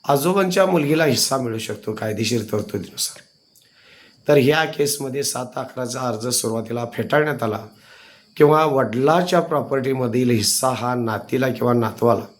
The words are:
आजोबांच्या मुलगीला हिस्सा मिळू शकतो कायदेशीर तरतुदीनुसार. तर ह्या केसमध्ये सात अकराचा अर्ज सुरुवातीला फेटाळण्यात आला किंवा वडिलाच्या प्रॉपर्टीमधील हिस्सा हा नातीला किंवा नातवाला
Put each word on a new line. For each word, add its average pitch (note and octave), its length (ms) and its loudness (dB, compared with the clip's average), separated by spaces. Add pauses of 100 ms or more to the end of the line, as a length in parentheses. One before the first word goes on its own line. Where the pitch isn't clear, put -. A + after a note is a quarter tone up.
आजोबांच्या F3+ 600 2
मुलगीला D#3+ 380 2
हिस्सा C3+ 320 2
मिळू A#2+ 220 -4
शकतो A2 360 -8
कायदेशीर A2 480 -2
तरतुदीनुसार. - 800 -6 (1040)
तर D3 80 6
ह्या D3 300 4
केसमध्ये C#3+ 560 -4
सात B2+ 340 -6
अकराचा B2+ 440 -8
अर्ज A#2 280 -4
सुरुवातीला A#2 560 -4 (100)
फेटाळण्यात D3 480 0
आला G#2 220 -4 (720)
किंवा D3+ 280 6
वडिलाच्या C#3+ 760 2
प्रॉपर्टीमधील C3 920 0
हिस्सा A#2 400 2
हा B2 240 -2
नातीला B2 540 -2
किंवा A#2+ 240 0
नातवाला A2+ 520 2 (160)